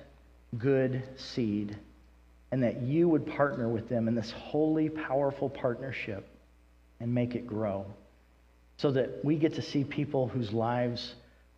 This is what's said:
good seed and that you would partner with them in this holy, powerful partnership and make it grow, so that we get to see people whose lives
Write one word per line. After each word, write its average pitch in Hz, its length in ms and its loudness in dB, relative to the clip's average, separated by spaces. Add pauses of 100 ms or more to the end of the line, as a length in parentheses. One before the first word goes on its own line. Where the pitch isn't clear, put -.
(580)
good 131 460 2 (140)
seed 104 580 -2 (760)
and 131 120 2
that 113 180 0
you 156 280 4
would 151 180 4
partner 127 400 2
with 113 220 -2
them 113 180 2
in 117 80 2
this 113 160 -2
holy, 156 580 0
powerful 139 600 0
partnership 117 760 -4 (760)
and 120 120 0
make 123 220 0
it 113 100 -4
grow, 101 400 -2 (920)
so 147 140 2
that 131 340 0
we 151 100 4
get 156 200 2
to 151 60 -4
see 143 220 0
people 139 440 -2
whose 110 260 -2
lives 120 600 0 (440)